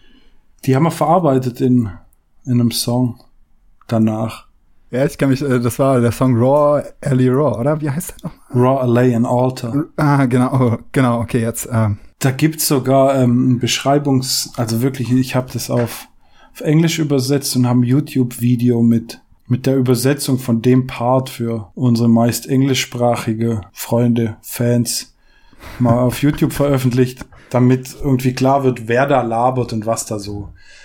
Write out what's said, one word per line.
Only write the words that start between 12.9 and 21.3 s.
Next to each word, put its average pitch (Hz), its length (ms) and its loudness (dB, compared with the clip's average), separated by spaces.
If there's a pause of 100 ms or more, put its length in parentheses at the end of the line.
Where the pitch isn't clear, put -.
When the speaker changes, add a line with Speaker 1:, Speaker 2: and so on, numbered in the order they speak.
Speaker 1:
ähm, 127 380 2
ein 113 60 0
Beschreibungs-, 135 960 -2
also 113 240 -2
wirklich, 127 300 -2
ich 127 240 0
hab 131 160 -4
das - 180 -8
auf, 120 380 -4 (460)
auf - 80 -18
Englisch 160 380 2
übersetzt 139 560 -2
und 123 120 2
hab 123 100 2
ein 123 60 4
YouTube-Video 123 1000 0
mit, 117 400 0 (260)
mit 127 180 -2
der 135 100 2
Übersetzung 131 640 0
von 117 220 -2
dem 127 260 2
Part 131 420 -2
für 113 460 -8